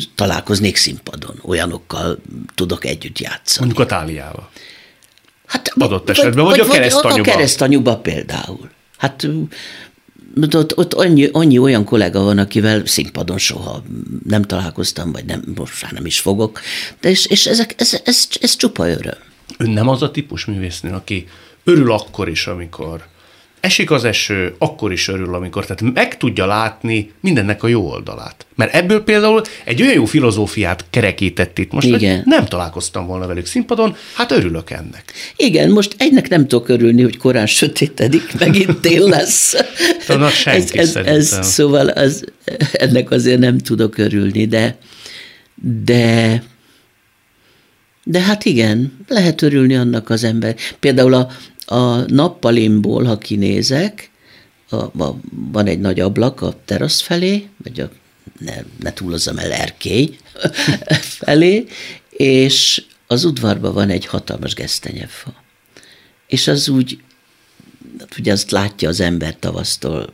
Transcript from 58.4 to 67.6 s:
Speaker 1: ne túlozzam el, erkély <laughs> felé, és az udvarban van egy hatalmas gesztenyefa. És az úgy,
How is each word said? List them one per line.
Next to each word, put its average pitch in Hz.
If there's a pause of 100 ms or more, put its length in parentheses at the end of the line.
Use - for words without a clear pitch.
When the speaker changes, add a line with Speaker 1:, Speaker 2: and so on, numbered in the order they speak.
Speaker 1:
ne 82
túlozzam 82
el, 85
erkély - (460)
<laughs> -
felé, 180 (460)
és 135 (240)
az 131
udvarban 110
van 101
egy 92
hatalmas -
gesztenyefa. - (920)
És -
az 143
úgy, 131 (1000)